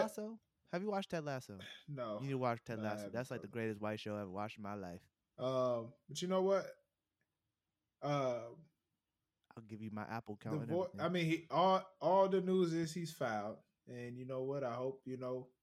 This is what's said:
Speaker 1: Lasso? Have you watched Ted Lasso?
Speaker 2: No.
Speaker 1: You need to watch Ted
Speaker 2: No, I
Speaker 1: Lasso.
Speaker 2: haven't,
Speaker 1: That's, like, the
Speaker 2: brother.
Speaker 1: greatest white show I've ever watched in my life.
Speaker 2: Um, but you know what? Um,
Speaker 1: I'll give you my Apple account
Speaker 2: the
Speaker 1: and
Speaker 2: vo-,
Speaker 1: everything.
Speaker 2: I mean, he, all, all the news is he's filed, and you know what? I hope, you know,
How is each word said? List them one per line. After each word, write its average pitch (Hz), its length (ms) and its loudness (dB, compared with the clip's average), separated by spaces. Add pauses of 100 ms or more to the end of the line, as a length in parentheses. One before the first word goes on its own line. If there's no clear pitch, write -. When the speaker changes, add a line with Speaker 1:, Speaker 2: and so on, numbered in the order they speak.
Speaker 1:
Lasso? 220 360 -4 (320)
Have 180 120 0
you 214 80 0
watched 196 180 -2
Ted 160 160 -2
Lasso? 127 320 -4 (300)
Speaker 2:
No. 120 320 -4
Speaker 1:
You 135 80 -4
need 135 60 -2
to 131 40 2
watch 120 260 2
Ted 113 140 -4
Speaker 2:
No, 107 60 -2
I 107 60 0
Speaker 1:
Lasso. 104 80 0
Speaker 2:
haven't, 101 160 -6
Speaker 1:
That's, 127 180 -2
like, 120 100 -4
the 104 60 -8
Speaker 2:
brother. 113 180 -2
Speaker 1:
greatest 107 160 -2
white 107 180 0
show 107 160 -4
I've 104 60 -2
ever 95 80 -6
watched 104 280 -4
in 107 60 -10
my 101 120 -6
life. 90 260 -8 (380)
Speaker 2:
Um, 123 520 2 (160)
but 147 140 -6
you 180 60 -2
know 185 160 4
what? 190 240 4 (1400)
Um, 123 520 0 (1000)
Speaker 1:
I'll 113 100 -12
give 107 140 -8
you 110 100 -6
my 107 120 -4
Apple 117 320 -6
account 151 220 -2
Speaker 2:
the 143 40 -2
Speaker 1:
and 135 80 -4
Speaker 2:
vo-, 175 140 2
Speaker 1:
everything. 180 180 -6
Speaker 2:
I 170 80 2
mean, 175 160 2
he, 160 240 0
all, 185 340 6 (180)
all 190 280 8
the 190 120 4
news 185 320 4
is 165 200 0
he's 165 180 -4
filed, 107 460 -2 (300)
and 123 300 -8
you 127 80 -8
know 131 180 -4
what? 135 200 -2
I 117 100 0
hope, 131 320 -4
you 127 120 -4
know, 127 300 -4 (160)